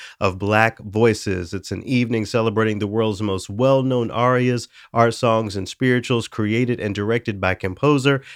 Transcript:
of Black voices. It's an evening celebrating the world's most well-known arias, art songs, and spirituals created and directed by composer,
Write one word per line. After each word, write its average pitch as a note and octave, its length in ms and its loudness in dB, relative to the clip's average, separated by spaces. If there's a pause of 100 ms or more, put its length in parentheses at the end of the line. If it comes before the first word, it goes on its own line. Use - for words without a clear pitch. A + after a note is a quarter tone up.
(200)
of F#2+ 200 0
Black G#2+ 400 2
voices. G#2 760 0
It's F#2+ 180 -10
an F#2+ 120 -6
evening B2 240 0 (160)
celebrating A2 560 0
the G#2 80 -2
world's G#2+ 340 -2
most F#2+ 280 -4
well-known B2+ 600 2
arias, B2 580 0 (240)
art A#2 200 4
songs, A2 440 0
and F#2+ 100 -6
spirituals B2 600 0
created A2+ 500 0
and G#2 160 -4
directed G#2 460 -2
by F#2+ 120 2
composer, C3+ 680 0 (120)